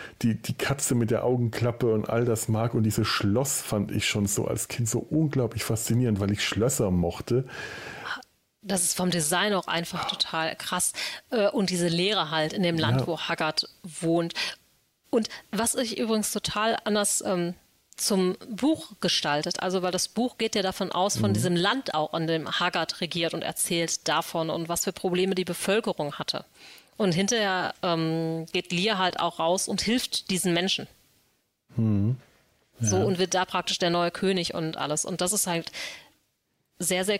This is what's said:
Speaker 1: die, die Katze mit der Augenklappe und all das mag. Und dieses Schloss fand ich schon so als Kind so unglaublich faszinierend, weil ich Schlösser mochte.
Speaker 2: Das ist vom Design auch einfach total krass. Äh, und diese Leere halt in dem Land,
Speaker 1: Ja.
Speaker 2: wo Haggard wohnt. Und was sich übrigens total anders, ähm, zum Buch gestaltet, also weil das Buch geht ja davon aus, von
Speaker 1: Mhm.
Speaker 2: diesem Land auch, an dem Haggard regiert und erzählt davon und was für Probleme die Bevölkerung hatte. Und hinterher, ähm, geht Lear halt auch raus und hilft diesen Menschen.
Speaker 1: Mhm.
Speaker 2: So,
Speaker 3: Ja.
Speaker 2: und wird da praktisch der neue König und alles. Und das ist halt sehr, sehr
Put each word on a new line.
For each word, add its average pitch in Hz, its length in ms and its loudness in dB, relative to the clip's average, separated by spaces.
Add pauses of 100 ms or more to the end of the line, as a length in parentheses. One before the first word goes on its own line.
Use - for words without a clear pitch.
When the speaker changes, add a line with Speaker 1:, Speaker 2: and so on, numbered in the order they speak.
(220)
Speaker 1:
die, 110 140 2
die - 180 -6
Katze - 420 -2
mit 113 160 2
der 113 140 2
Augenklappe 120 640 2
und 107 160 2
all 117 160 2
das 117 260 0
mag. 113 260 0
Und 113 80 4
dieses 110 240 2
Schloss 117 540 2
fand - 300 -2
ich 107 160 0
schon 101 200 0
so - 180 0
als - 220 -4
Kind 117 200 -2
so 120 120 0
unglaublich 139 640 0
faszinierend, 113 560 2
weil 101 120 2
ich - 140 0
Schlösser 110 460 2
mochte. 90 540 2 (1160)
Speaker 2:
Das 190 220 -2
ist - 120 0
vom 180 140 0
Design 175 440 0
auch 185 140 0
einfach 170 420 -4
total - 460 -2
krass. - 380 -2 (380)
Äh, 202 180 4
und 190 220 0
diese 175 160 2
Leere 175 420 2
halt 156 240 0
in - 100 -2
dem 170 140 2
Land, 135 240 4
Speaker 1:
Ja. 117 60 0
Speaker 2:
wo 160 120 -2
Haggard - 480 -2 (160)
wohnt. 170 520 0 (720)
Und 220 200 2 (220)
was 226 220 0
sich 226 240 -2
übrigens 220 340 0
total 214 540 0
anders, 208 400 2
ähm, 175 300 0 (400)
zum 190 420 2 (120)
Buch 269 420 0 (100)
gestaltet, 165 600 0
also 185 200 0
weil 180 100 0
das 180 160 -2
Buch 240 300 -2
geht 220 180 -2
ja 208 60 2
davon 185 320 -2
aus, 190 240 2
von 208 140 4
Speaker 1:
Mhm. - 20 4
Speaker 2:
diesem 180 240 2
Land 214 380 0
auch, 156 180 0
an 165 140 0
dem 160 220 0 (100)
Haggard 175 420 -2
regiert 170 320 -2
und 170 80 -4
erzählt - 640 -2
davon 160 420 0
und 160 200 -4
was 175 160 -2
für 185 80 -2
Probleme 185 420 0
die 180 80 0
Bevölkerung 180 720 -2
hatte. - 300 -6 (500)
Und 196 180 2
hinterher, 196 680 2
ähm, 165 720 0
geht 180 180 -4
Lear 190 280 0
halt 180 200 0
auch 170 200 0
raus 170 280 2
und 196 140 -2
hilft - 480 0
diesen 180 240 2
Menschen. 170 340 0 (880)
Speaker 1:
Mhm. 110 400 4 (640)
Speaker 2:
So, 117 200 2
Speaker 3:
Ja. - 40 4
Speaker 2:
und 185 160 2
wird 185 140 0
da 185 100 2
praktisch - 360 -2
der 175 100 2
neue 175 220 2
König 185 420 -2
und 160 240 -4
alles. 147 260 -2
Und 180 160 -4
das 180 140 0
ist 202 140 0
halt 170 220 -2 (1120)
sehr, 180 220 0
sehr 202 160 0